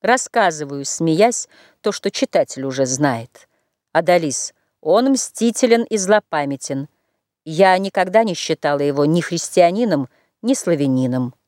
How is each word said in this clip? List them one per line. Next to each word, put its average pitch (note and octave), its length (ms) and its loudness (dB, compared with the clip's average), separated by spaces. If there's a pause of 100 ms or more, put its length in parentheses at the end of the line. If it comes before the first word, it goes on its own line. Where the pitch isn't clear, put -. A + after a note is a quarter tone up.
Рассказываю, D#3 800 -2
смеясь, E3 640 0 (340)
то, G#3 120 -2
что - 180 -6
читатель - 540 -2
уже C3+ 200 -2
знает. B2+ 640 -4 (460)
Адалис. E3 600 0 (280)
Он A3+ 300 2
мстителен A#3 720 0
и A3 140 -4
злопамятен. D3 920 -2 (600)
Я F#3 280 4
никогда G3 480 0
не F#3+ 80 -4
считала D3 480 -2
его C#3+ 240 0
ни E3 160 2
христианином, F3 880 0 (320)
ни B3 120 0
славянином. C3 800 0 (140)